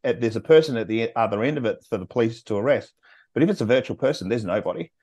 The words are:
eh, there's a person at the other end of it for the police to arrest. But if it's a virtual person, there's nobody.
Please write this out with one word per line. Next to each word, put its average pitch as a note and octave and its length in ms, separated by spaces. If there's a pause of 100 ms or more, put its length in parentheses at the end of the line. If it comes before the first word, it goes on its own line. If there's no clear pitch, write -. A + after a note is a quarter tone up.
eh, B2 100
there's A2+ 220
a A2 60
person D#3 360
at G#2 100
the A2 280
other G#2+ 280
end D3 140
of B2 80
it G#2 240
for G#2+ 80
the F#2 80
police A#2 380
to G#2 140
arrest. A2+ 360 (400)
But C#3 100
if F#3 60
it's F#3+ 120
a A2+ 40
virtual B2 320
person, C3 320
there's A2 160
nobody. G2 460 (120)